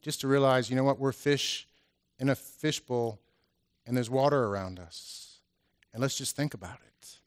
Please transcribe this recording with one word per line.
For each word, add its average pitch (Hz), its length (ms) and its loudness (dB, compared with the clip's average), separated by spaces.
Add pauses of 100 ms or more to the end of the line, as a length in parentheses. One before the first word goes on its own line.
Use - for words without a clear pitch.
Just 151 180 -6
to 135 80 -2
realize, 135 400 4
you 127 80 0
know 131 80 4
what, 139 140 4
we're 135 140 0
fish - 540 -2 (520)
in 131 100 0
a 135 60 4
fishbowl, 120 840 -4 (680)
and 123 100 -2
there's 120 140 0
water 135 340 4
around 95 340 -4
us. - 600 -18 (560)
And 117 80 -2
let's 135 160 -2
just - 180 -6
think 143 160 -2
about 101 240 -12 (100)
it. - 400 -20